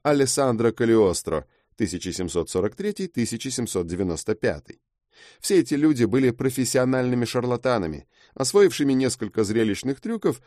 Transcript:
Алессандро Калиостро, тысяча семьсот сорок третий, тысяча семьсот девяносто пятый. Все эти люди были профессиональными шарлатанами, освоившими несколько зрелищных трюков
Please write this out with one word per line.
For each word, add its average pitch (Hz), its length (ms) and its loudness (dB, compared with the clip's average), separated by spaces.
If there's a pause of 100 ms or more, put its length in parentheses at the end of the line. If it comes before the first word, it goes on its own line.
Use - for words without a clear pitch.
Алессандро 131 680 2
Калиостро, 104 760 2 (300)
тысяча 92 340 -4
семьсот 87 380 -4
сорок 95 260 -2
третий, 196 320 -6
тысяча 120 420 -4
семьсот 107 380 -4
девяносто 90 480 -4
пятый. - 460 -6 (580)
Все 185 220 2
эти 147 140 -2
люди 143 280 2
были 123 280 2
профессиональными 127 920 0
шарлатанами, 117 800 -2 (280)
освоившими 156 580 2
несколько 117 540 0
зрелищных 110 560 -2
трюков 208 460 -2